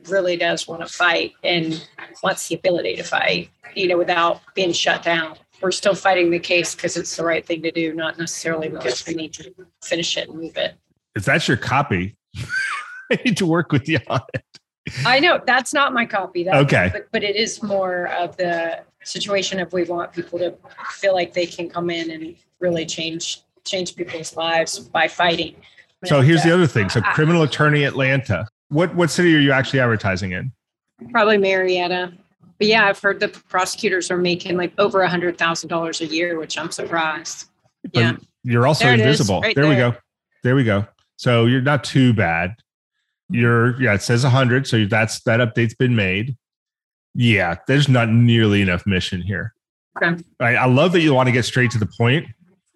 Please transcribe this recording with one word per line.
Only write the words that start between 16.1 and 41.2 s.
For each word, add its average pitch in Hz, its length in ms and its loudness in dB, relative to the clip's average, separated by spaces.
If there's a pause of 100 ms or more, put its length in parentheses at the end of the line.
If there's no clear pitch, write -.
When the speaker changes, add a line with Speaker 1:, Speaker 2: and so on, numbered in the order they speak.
Speaker 1:
That, 185 120 0
Speaker 2:
Okay. 135 380 4
Speaker 1:
but, - 180 -10
but 220 120 -2
it 202 120 -2
is 214 280 -4
more 185 460 -2
of 175 280 -6
the 170 420 -4 (240)
situation 190 560 -4
of 175 140 -6
we 180 100 0
want 170 300 -6
people 175 260 -8
to 175 140 -4 (380)
feel 196 220 0
like 175 200 -2
they 180 120 -2
can 170 240 -10
come 175 200 -4
in 165 220 -6
and 160 240 -14 (240)
really 175 260 -2
change, 165 560 -8 (240)
change 185 300 -6
people's 170 400 -10
lives 165 440 -2
by 160 280 -2
fighting. 170 480 -2 (500)
Speaker 2:
So 143 160 4
here's 156 220 6
the 165 80 4
Speaker 1:
Uh, 170 40 6
Speaker 2:
other 180 120 6
thing. 104 220 0
So 113 140 0
Speaker 1:
I - 100 -2
Speaker 2:
Criminal 160 300 4
Attorney 147 400 2
Atlanta. 131 640 -2 (220)
What, 175 260 0
what 175 160 2
city 175 240 4
are 156 40 6
you 139 120 6
actually 135 300 2
advertising 101 500 0
in? 107 200 -8 (600)
Speaker 1:
Probably 220 260 4
Marietta. 180 760 0 (440)
But 214 100 0
yeah, 214 200 6
I've 196 120 0
heard 196 200 -2
the 202 80 0
prosecutors 185 840 -4
are 180 80 -2
making, 175 400 -2
like, 175 220 -4
over 196 220 2
a 180 80 2
hundred 175 280 -2
thousand 165 320 -2
dollars 165 320 -4
a 165 60 -4
year, 165 320 -4
which 151 180 -10
I'm 156 140 -8
surprised. 160 800 -6 (340)
Speaker 2:
But - 180 -10
Speaker 1:
Yeah. 117 140 2 (280)
Speaker 2:
you're 120 220 2
also 156 200 4
Speaker 1:
There 247 100 6
it - 60 4
is, 110 40 4
Speaker 2:
invisible. 98 360 2
Speaker 1:
right 107 140 0
Speaker 2:
There 143 120 4
we 151 80 4
Speaker 1:
there. 120 160 4
Speaker 2:
go. 117 60 -6 (460)
There 127 120 4
we 139 80 4
go. 101 240 2 (300)
So 117 280 4